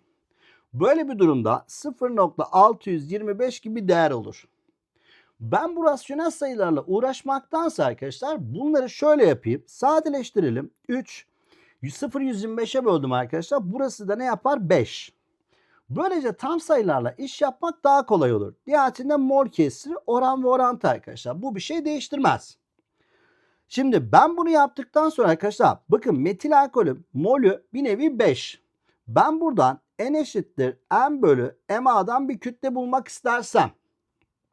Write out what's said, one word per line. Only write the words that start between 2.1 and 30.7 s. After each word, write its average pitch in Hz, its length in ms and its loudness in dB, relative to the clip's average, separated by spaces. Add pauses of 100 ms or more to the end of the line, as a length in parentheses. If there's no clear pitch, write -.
nokta 180 360 0
altı 202 380 4
yüz 156 220 -6
yirmi 208 280 -6
beş 247 200 -4
gibi 220 280 -6
değer 165 240 2
olur. 110 360 -8 (920)
Ben 208 360 -2
bu 330 100 -4
rasyonel 302 460 0
sayılarla 196 520 -2
uğraşmaktansa 269 1040 -2
arkadaşlar 135 680 -6
bunları 269 340 -2
şöyle 294 360 4
yapayım. 127 420 0
Sadeleştirelim. 254 1040 -2 (160)
Üç, - 380 -8 (680)
sıfır 269 280 -8
yüz 233 220 -4
yirmi 226 140 -8
beşe 240 280 -2
böldüm 143 260 2
arkadaşlar. 165 640 -4
Burası 247 340 -6
da 202 80 -2
ne 254 100 -6
yapar? 240 440 -2
Beş. - 440 0 (760)
Böylece 277 440 -2
tam 311 260 -6
sayılarla 156 520 0
iş - 300 -12
yapmak 285 420 -4
daha 277 220 4
kolay 143 280 2
olur. 101 200 -4 (140)
Nihayetinde 277 480 0
mol 269 320 2
kesri 160 440 -2 (140)
oran 254 380 0
ve 254 40 0
orantı 247 400 2
arkadaşlar. 123 540 -4
Bu 247 140 -6
bir 190 40 -8
şey 302 260 -8
değiştirmez. 269 720 -2 (1080)
Şimdi 214 440 0
ben 311 260 6
bunu 330 120 -2
yaptıktan 294 600 2
sonra 247 180 0
arkadaşlar 165 500 2 (120)
bakın 208 300 2
metil 277 420 2
alkolün 190 520 -2
molü 196 500 2 (100)
bir 277 100 -4
nevi 254 360 -2
beş. 160 420 -2 (460)
Ben 247 340 2
buradan 165 380 2 (200)
N 277 200 -2
eşittir 131 580 -4 (320)